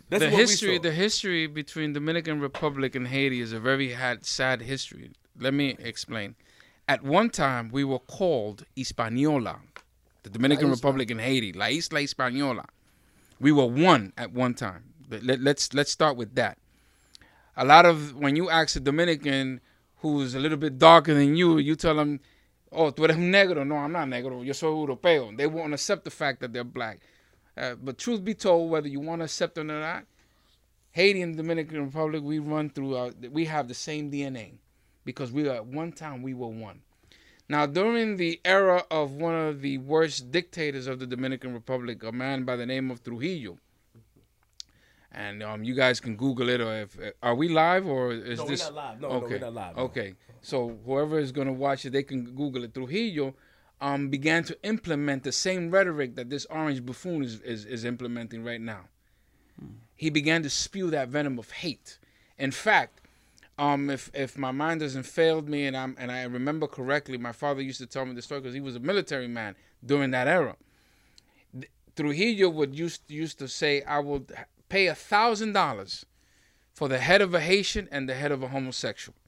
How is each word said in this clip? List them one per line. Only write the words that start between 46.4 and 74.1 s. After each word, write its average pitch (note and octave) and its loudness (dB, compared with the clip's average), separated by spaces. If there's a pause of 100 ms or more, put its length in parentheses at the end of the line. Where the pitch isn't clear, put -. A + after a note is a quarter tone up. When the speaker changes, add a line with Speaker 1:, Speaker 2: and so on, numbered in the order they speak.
Speaker 2:
it, B2 2
or A2+ -2
if, G#2+ -10 (240)
are A#2+ 2
we D3+ 0
live, E3+ 4
or B2+ -2
is A#2 -6
Speaker 1:
No, - -6
we're C#3 -6
Speaker 2:
this C#3 -2
Speaker 1:
not D3+ -8
live. C3 -12
No, D3 -8
no, B2+ -2
we're A#2+ -8
Speaker 2:
okay. A#2 -4
Speaker 1:
not A#2+ -8
live, F#2 -10
no. A#2+ -4
Speaker 2:
Okay, G#2+ -6 (260)
so A#2+ -4
whoever D3 0
is C#3 -2
gonna C3+ -2
watch C#3 -2
it, C3+ -8
they C3+ 0
can B2+ -6
Google C3 -4
it. A#2 -14
Trujillo, C#3+ -4 (460)
um, C#3 -2
began D3+ 0
to E3 -10
implement D3 -2
the C3 -6
same F3+ -2
rhetoric D#3 2
that B2 -10
this C#3 -6
orange D3+ -2
buffoon D3 -6
is, A2+ -6
is, A2+ -8
is A2+ -8
implementing A#2+ -6
right A#2 -8
now. A2 -10 (800)
Speaker 1:
Hmm. - -16 (280)
Speaker 2:
He D#3+ -2
began D#3 2
to C#3+ -4
spew F#3 -4
that C#3 0
venom C#3+ -2
of A2 -14
hate. - -10 (400)
In C#3 -2
fact, F3 2 (560)
um, C#3+ 2
if, C3+ -6
if C#3 -6
my C3+ -4
mind D#3 -2
doesn't C3+ -6
fail D#3+ 2
me, D3 -4
and C3 -4
I'm, C3 -6
and B2+ -8
I B2+ -6
remember C3+ -2
correctly, C3+ -4
my A#2+ -8
father C#3 -4
used C3 -8
to B2+ -14
tell C3+ -6
me B2+ -8
the A#2+ -12
story C#3+ -10
'cause B2+ -10
he C#3 -8
was C3+ -8
a A#2+ -10
military C#3+ -2
man A2 -8 (320)
during C#3 2
that B2+ 2
era. D#3 2 (960)
Th-, C3 -16 (240)
Trujillo F#3 2
would D3 -2
used, E3 -8
used D3+ -8
to C#3 -10
say, C#3+ 0
"I D3 -2
will C#3+ -6 (100)